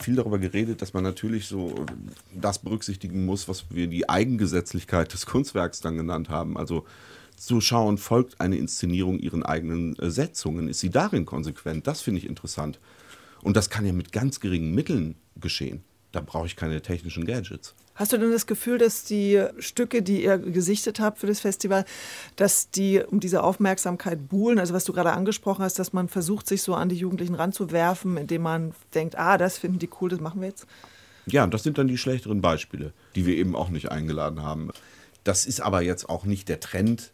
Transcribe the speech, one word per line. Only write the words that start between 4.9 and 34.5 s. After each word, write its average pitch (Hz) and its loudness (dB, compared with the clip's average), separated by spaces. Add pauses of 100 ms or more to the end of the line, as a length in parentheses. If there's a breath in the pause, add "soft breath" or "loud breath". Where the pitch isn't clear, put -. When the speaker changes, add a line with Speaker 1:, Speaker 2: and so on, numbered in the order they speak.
Speaker 1:
des - -8
Kunstwerks 101 0
dann 82 -4
genannt 82 -4
haben. 78 -4
Also 80 -4 (520 loud breath)
zu 117 2
schauen, 107 4
folgt - 2
eine 92 2
Inszenierung 90 0
ihren - -2
eigenen, 82 -2
äh, 85 -2
Setzungen? 85 -2
Ist - -4
sie 92 0
darin 139 2
konsequent? 78 -6
Das 151 -2
finde 95 -2
ich - -8
interessant. - -8 (640 loud breath)
Und 101 4
das 107 4
kann 107 -2
ja 92 2
mit 90 -2
ganz 131 0
geringen 85 0
Mitteln 90 0 (220)
geschehen. - -6 (260)
Da - -6
brauche 82 -6
ich - -10
keine 80 -2
technischen 85 -6
Gadgets. - -6 (200)
Speaker 2:
Hast 208 -2
du 247 4
denn 226 2
das 226 0
Gefühl, 240 0
dass 226 4
die 202 4 (140)
Stücke, 240 0
die 190 2
ihr 190 6
gesichtet 185 0
habt 214 0
für 202 -4
das 208 2
Festival, 190 2 (520 loud breath)
dass - 4
die 196 4
um - 0
diese 180 2
Aufmerksamkeit 180 2
buhlen? 214 4
Also 175 2
was 180 0
du 185 -2
gerade 170 4
angesprochen 196 0
hast, 185 -2
dass 185 -2
man 180 0
versucht, 190 -2
sich 196 2
so 185 0
an 175 2
die 180 2
Jugendlichen 180 -2
ranzuwerfen, 175 0
indem 165 -2
man 160 0 (220)
denkt, 160 0
„Ah, 180 6
das 180 2
finden 180 -2
die 170 -4 (100)
cool, 185 0
das 170 -2
machen 165 -6
wir 185 -4
jetzt“? - -14 (600 loud breath)
Speaker 1:
Ja, 120 6
das 107 0
sind 151 0
dann 135 4
die 123 0
schlechteren 120 -2
Beispiele, 78 0 (240 soft breath)
die 90 2
wir 85 4
eben 90 2
auch 87 -2
nicht 78 -4
eingeladen 78 -4
haben. 78 -6 (540 loud breath)